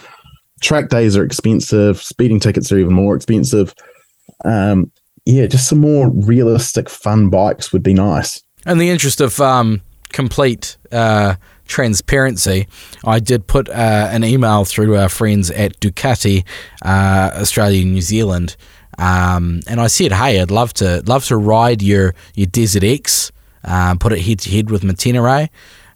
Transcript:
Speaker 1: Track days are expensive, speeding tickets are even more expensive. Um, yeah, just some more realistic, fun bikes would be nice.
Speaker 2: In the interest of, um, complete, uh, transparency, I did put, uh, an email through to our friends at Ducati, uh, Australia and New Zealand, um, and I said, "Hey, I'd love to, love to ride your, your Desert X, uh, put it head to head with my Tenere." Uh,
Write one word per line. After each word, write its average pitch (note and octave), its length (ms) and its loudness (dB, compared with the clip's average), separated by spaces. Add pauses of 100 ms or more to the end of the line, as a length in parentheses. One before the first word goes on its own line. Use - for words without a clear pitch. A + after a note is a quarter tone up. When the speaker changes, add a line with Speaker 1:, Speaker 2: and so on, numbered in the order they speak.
(600)
Speaker 1:
Track D3+ 280 -2
days A2+ 280 2
are F#2+ 80 2
expensive, G#2 760 0
speeding A2 380 0
tickets - 320 -2
are G2+ 60 4
even F2+ 160 4
more G2 200 2
expensive. G#2+ 600 0 (680)
Um, G2 460 0 (340)
yeah, B2 220 2
just C3 220 0
some D3+ 120 2
more D3 300 4
realistic, A2+ 800 0
fun G#2 400 0
bikes G2 420 -2
would F#2+ 100 -2
be F#2+ 120 2
nice. F#2+ 480 -2 (240)
Speaker 2:
In E3+ 120 0
the F3 120 2
interest D3 300 -2
of, C#3 200 0
um, A#2+ 400 2 (320)
complete, C3 640 -4 (140)
uh, G#2+ 460 0 (300)
transparency, A2 1000 -2 (360)
I A2+ 140 2
did A#2 280 -2
put, C3+ 240 0
uh, G#2+ 420 0
an A2+ 120 0
email A2 420 2
through G#2+ 200 -2
to G#2+ 140 2
our F#2+ 80 2
friends G#2 440 0
at G2+ 280 -4
Ducati, G2+ 640 0 (400)
uh, F#2+ 500 2
Australia G2+ 460 0
and F#2 140 0
New F#2+ 80 -2
Zealand, F2+ 540 -2 (420)
um, F2+ 680 0
and A#2 140 -4
I A#2 60 0
said, C3+ 260 0
"Hey, G#2+ 260 0
I'd F2+ 120 0
love A2 240 -2
to, F2 320 -2
love C3 200 0
to A#2+ 120 0
ride A2 420 2
your, G2 340 2 (200)
your G2+ 120 0
Desert G2 380 0
X, - 480 -2 (320)
uh, F2+ 300 0
put G#2 180 0
it G2 80 -2
head G2+ 200 -2
to - 100 -10
head G#2+ 200 -2
with G2 140 -2
my F#2+ 80 0
Tenere." B2 520 0
Uh, D#3+ 40 -6 (480)